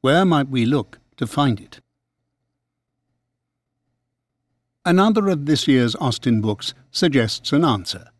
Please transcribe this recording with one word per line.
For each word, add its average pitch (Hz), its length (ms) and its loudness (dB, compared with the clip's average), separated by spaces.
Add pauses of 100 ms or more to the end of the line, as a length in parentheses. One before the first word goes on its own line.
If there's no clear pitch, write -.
Where 156 240 4
might 147 240 2
we 123 160 0
look 127 340 -2 (160)
to - 100 -6
find 131 340 -2
it? - 200 -20 (3000)
Another 196 460 2
of 151 160 -2
this 147 240 0
year's 123 260 2
Austen 120 460 -2
books 104 320 -6 (180)
suggests 139 640 -2
an 147 100 2
answer. 101 460 -4 (100)